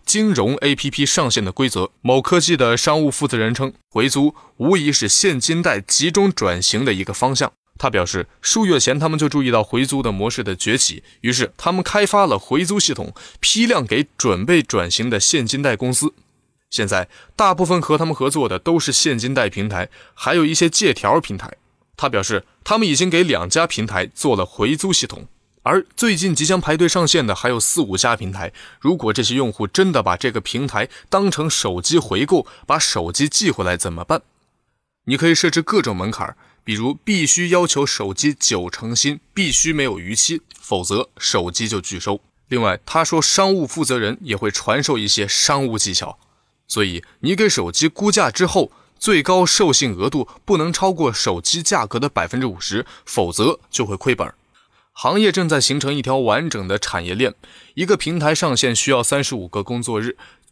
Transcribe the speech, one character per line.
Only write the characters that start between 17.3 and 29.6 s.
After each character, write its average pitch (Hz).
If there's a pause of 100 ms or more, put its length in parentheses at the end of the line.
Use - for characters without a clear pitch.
大 196
部 175
分 170
和 151
他 156
们 160
合 135
作 139
的 113
都 170
是 143
现 131
金 123
贷 127
平 104
台， 90 (260)
还 139
有 170
一 156
些 165
借 160
条 123
平 101
台。 - (420)
他 139
表 113
示， 95 (220)
他 214
们 226
已 160
经 180
给 170
两 95
家 160
平 -
台 98
做 -
了 92
回 117
族 190
系 -
统， - (360)
而 175 (100)
最 226
近 175
即 147
将 185
排 156
队 170
上 165
线 147
的 104
还 -
有 123
四 -
五 98
家 117
平 92
台。 95 (280)
如 170
果 110
这 127
些 117
用 127
户 107